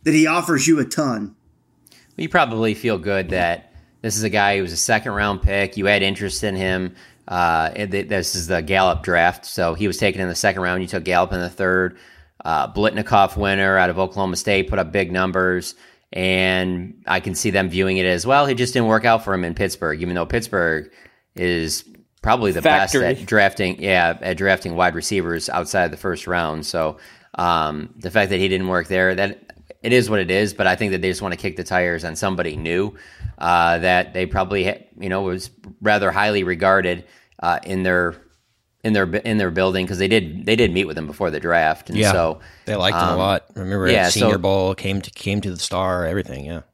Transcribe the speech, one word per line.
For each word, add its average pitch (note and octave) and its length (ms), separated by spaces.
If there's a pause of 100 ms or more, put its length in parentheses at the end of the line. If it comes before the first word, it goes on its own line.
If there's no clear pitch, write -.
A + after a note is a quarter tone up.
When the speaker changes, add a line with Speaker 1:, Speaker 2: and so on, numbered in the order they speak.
Speaker 1:
that D#3 120
he D#3 120
offers D#3+ 400
you D#3 140
a B2+ 40
ton. A#2 520 (800)
Speaker 2:
You E2 120
probably A2+ 460
feel G#2+ 240
good F#2+ 320
that F2+ 420 (280)
this A2 160
is G#2+ 80
a G#2+ 40
guy G2+ 280
who G2 60
was F2 100
a E2 40
second A2 360
round G2+ 300
pick. G2 340
You G2 100
had G2+ 160
interest G2 400
in G2+ 140
him. F#2 400 (320)
Uh, E2 480
and G2+ 160
th-, G2 160
this F#2 260
is E2+ 140
the F2 120
Gallup F2+ 440
draft, F2 420
so E2+ 280
he F#2+ 120
was F2+ 100
taken F#2+ 240
in F#2 80
the F2 60
second F#2+ 260
round. F#2 220
You F2+ 60
took E2+ 160
Gallup F2+ 280
in F#2 60
the F2 100
third. F#2 480 (480)
Uh, D2+ 260
Blitnikoff G#2 680
winner G2 420
out F2+ 120
of F2 80
Oklahoma F#2+ 380
State, F#2+ 320
put G#2 120
up D#2+ 100
big F#2 220
numbers, F#2 640 (360)
and F#2 920
I - 140
can F#2 160
see - 140
them F#2+ 180
viewing F#2+ 300
it F#2 80
as, F2+ 200
"Well, C#3 200
he C3+ 100
just B2 180
didn't A#2 140
work A2 160
out A2+ 200
for G2 80
him F#2 120
in E2+ 100
Pittsburgh," E2 480
even F2+ 140
though E2+ 100
Pittsburgh E2+ 640 (460)
is F2 480 (380)
probably A2 280
the E2 100
Speaker 3:
Factory. G2 420
Speaker 2:
best F2 200
at F#2 40
drafting, G2 540
yeah, F2 400
at F2+ 160
drafting F#2+ 380
wide F2 220
receivers E2+ 520
outside F2+ 360
of E2+ 80
the - 40
first F2+ 300
round. D#2+ 400
So, D#2+ 320 (380)
um, D#2+ 600
the F2+ 140
fact G2 200
that F#2+ 100
he F#2+ 80
didn't F#2 200
work F2 200
there, F#2 260
that G2 380 (300)
it A2+ 100
is A#2+ 180
what G#2+ 80
it F2+ 120
is, G2 240
but G2+ 120
I F#2 100
think G#2 140
that F#2 120
they F#2+ 60
just F#2 140
wanna F2+ 140
kick F2 200
the F2 80
tires F2 400
on D#2+ 100
somebody F2 420
new, F2 380 (440)
uh, E2+ 400
that F2+ 340
they F#2 140
probably F#2+ 380
ha-, G2 200 (140)
you G2 100
know, F#2+ 140
was F#2 280 (300)
rather G2+ 320
highly G2+ 320
regarded, F2+ 600 (360)
uh, E2+ 240
in F#2 180
their, F2+ 320 (720)
in A2 80
their, F#2+ 240
in A2 220
their F#2+ 120
building, F#2 340
'cause F2+ 140
they F#2+ 80
did, F#2 400
they G#2+ 80
did A2 180
meet F#2 120
with D#2 120
him D#2 120
before D#2+ 240
the D2+ 80
draft, E2 500
and G#2+ 80
Speaker 4:
Yeah, G#2+ 140
Speaker 2:
so, E2 260 (280)
Speaker 4:
they G#2+ 100
liked F#2 200
him E2+ 120
a E2 40
Speaker 2:
um, F2+ 60
Speaker 4:
lot. F#2+ 280 (100)
I - 20
remember F#2+ 300
Speaker 2:
yeah, F#2+ 180
Speaker 4:
at F2 60
Senior A2 220
Speaker 2:
so F#2+ 40
Speaker 4:
Bowl, F#2+ 380
came G2 240
to, - 100
came G2+ 300
to G2 100
the F2+ 80
Star, F#2 480
everything, D#2+ 380
yeah. D#2+ 160 (140)